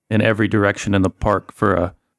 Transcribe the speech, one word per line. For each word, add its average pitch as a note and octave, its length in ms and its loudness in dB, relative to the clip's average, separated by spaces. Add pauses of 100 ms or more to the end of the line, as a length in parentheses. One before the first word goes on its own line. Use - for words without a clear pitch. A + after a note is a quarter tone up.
in G#2+ 140 0
every G#2+ 260 0
direction G2+ 460 0
in G2 80 2
the F#2 80 0
park - 420 -4
for G2+ 220 0
a, F2 200 -2 (240)